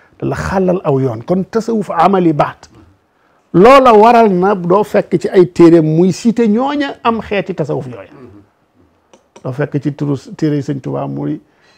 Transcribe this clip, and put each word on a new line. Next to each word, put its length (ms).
Da 80
la 80
xàllal 480
aw 160
yoon. 260
Kon 180
tasawuf 480
amali 420
baat. 360
Loola 400
waral 380
na 240
doo 280
fekk 360
ci 100
ay 220
téeréem 340
muy 280
cité 340
ñooña 560
am 180
xeeti 340
tasawuf 320
yooya. 240
Doo 80
fekk 300
ci 140
turu 200
téere 240
Sëñ 200
Tuubaa 260
muy, 340